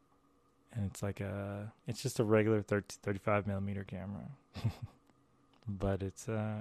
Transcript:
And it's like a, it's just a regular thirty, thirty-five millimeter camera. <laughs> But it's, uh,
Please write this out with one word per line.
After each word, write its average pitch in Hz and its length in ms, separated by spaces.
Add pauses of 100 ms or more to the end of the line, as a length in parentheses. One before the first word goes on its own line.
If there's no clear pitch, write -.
(760)
And 104 100
it's - 180
like 101 160
a, 101 520 (140)
it's 113 160
just - 160
a 120 60
regular 107 360
thirty, 101 400
thirty-five 101 460
millimeter 98 380
camera. 98 460 (260)
<laughs> - 80 (1000)
But 98 360
it's, - 260
uh, 107 320